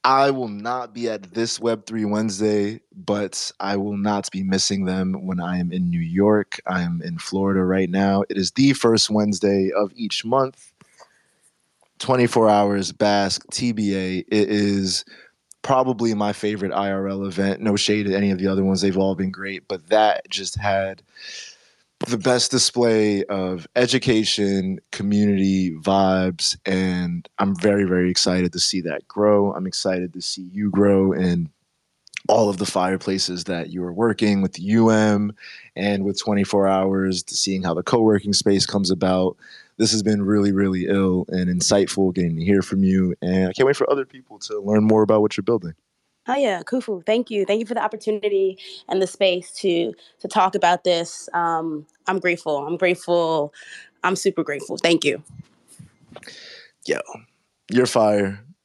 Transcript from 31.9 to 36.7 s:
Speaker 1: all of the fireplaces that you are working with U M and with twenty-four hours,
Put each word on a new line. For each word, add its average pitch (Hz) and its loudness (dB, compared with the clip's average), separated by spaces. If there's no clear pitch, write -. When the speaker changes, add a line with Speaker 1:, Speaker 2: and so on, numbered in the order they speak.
Speaker 1:
all 110 4
of 98 -2
the 101 -2
fireplaces 92 -2
that 87 -6
you 87 -6
are 87 -6
working 104 2
with 95 -2
U 110 4
M 104 2
and 98 -2
with 98 -4
twenty-four 101 0
hours, 95 0